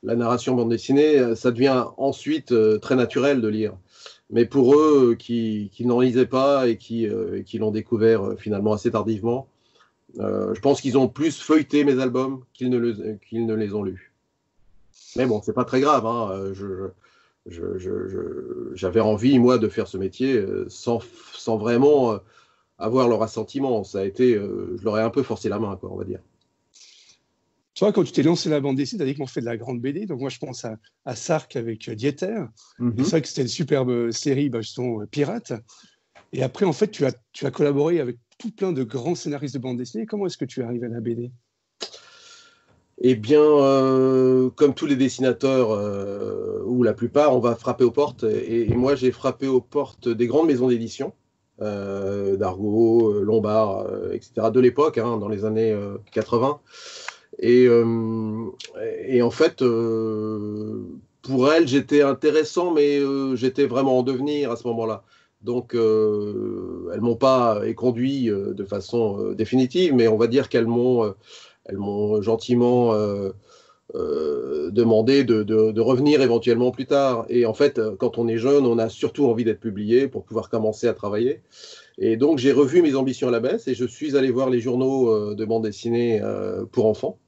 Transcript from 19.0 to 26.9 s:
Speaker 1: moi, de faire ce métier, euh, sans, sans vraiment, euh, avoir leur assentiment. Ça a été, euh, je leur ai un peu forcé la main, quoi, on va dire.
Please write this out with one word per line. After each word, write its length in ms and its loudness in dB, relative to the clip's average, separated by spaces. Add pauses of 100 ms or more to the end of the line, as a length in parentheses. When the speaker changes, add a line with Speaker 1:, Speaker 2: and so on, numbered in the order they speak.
Speaker 1:
moi, 180 6
de 120 0
faire 180 -4
ce 100 -12
métier, 380 -2
euh, 320 -2
sans, 320 -4 (340)
sans 240 -4
vraiment, 540 4
euh, 60 -4 (600)
avoir 300 0
leur 160 2
assentiment. 600 -4
Ça 140 -8
a 40 -2
été, 320 2
euh, 420 -6
je 60 -14
leur 140 0
ai 40 0
un 80 0
peu 140 -2
forcé 240 -6
la 100 -4
main, 220 -6
quoi, 100 -14
on 60 -12
va 80 -8
dire. 160 -10 (1500)